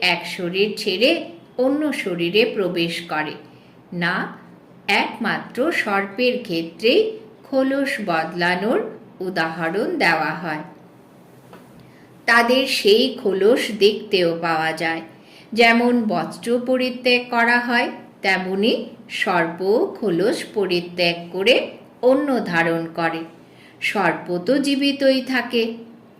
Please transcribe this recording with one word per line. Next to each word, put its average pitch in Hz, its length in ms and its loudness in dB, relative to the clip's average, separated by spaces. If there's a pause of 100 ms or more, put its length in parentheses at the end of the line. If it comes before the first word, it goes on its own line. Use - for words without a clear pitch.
এক 175 260 0
শরীর 190 500 -2
ছেড়ে 254 480 0 (320)
অন্য 285 360 0
শরীরে 175 520 0
প্রবেশ 170 560 -2
করে। 151 300 -4 (640)
না, 175 440 -4 (500)
একমাত্র 202 840 -2
সর্পের 208 720 -2
ক্ষেত্রেই 175 680 0 (380)
খোলস 269 400 0 (160)
বদলানোর 175 840 -2 (280)
উদাহরণ 180 800 -2
দেওয়া 160 360 2
হয়। 170 260 -6 (1700)
তাদের 240 420 4
সেই 233 560 4
খোলস 202 560 2
দেখতেও 185 640 2
পাওয়া 160 320 -2
যায়। 165 280 -4 (520)
যেমন 233 540 4
বস্ত্র 196 580 -2
পরিত্যাগ 254 640 0
করা 240 300 4
হয়, 240 300 0 (320)
তেমনি 190 640 0 (240)
সর্প 185 800 0 (120)
খোলস 196 440 0 (100)
পরিত্যাগ 175 640 0 (160)
করে 202 400 2 (300)
অন্য 262 440 2
ধারণ 165 500 0
করে। 165 240 -2 (640)
সর্প 175 560 -2
তো 233 200 2
জীবিতই 269 640 2
থাকে, 240 520 -2 (460)